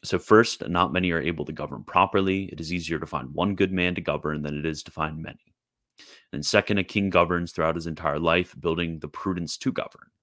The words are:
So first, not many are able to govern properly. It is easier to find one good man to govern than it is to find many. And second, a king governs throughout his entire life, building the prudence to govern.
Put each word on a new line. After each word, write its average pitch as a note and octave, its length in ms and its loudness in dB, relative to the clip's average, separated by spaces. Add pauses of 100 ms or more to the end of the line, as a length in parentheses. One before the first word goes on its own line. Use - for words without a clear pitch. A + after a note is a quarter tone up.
So F#2 160 0
first, - 480 6
not F2 260 2
many F2+ 180 2
are E2 100 0
able D#2+ 240 -2
to D#2 80 -8
govern D2 300 -8
properly. F#2+ 680 2
It - 80 -14
is E2 120 -6
easier E2 280 -4
to D#2 80 -8
find C2 260 -8
one F#2 220 0
good F#2+ 160 2
man F2+ 240 0
to F2 60 -6
govern D2+ 420 -2
than D2 160 -4
it D2+ 80 -4
is D#2 160 -6
to - 80 -16
find D#2 260 -4
many. - 380 -14 (760)
And D2+ 140 -6
second, G#2 320 4
a F#2+ 60 2
king G2 260 0
governs F2 440 2
throughout E2 220 2
his E2 120 -4
entire D2+ 320 -2
life, E2 400 2
building E2 400 -2
the D2+ 80 -10
prudence F2 520 -6
to - 120 -2
govern. - 400 -8 (120)